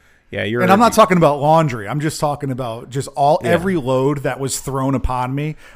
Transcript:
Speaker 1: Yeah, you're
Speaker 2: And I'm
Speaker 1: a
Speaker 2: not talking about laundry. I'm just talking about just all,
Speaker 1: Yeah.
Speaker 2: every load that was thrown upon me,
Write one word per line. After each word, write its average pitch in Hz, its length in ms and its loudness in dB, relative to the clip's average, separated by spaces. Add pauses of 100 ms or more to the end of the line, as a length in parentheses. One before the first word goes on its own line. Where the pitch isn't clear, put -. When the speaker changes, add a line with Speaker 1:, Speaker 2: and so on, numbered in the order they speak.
(320)
Speaker 1:
Yeah, 101 120 -6
you're 113 180 -2
Speaker 2:
And 185 100 4
I'm 196 80 6
Speaker 1:
a 240 40 4
Speaker 2:
not 226 100 4
talking 190 240 4
about 147 240 4
laundry. 143 460 2
I'm 131 120 -4
just 147 200 -4
talking 143 320 -4
about 120 400 -8
just 135 240 -6
all, 147 280 2
Speaker 1:
Yeah. 120 60 -2
Speaker 2:
every 175 280 0
load 131 420 0
that 127 200 -4
was 135 200 -6
thrown 135 360 -2
upon 127 380 -2
me, 151 220 -6 (200)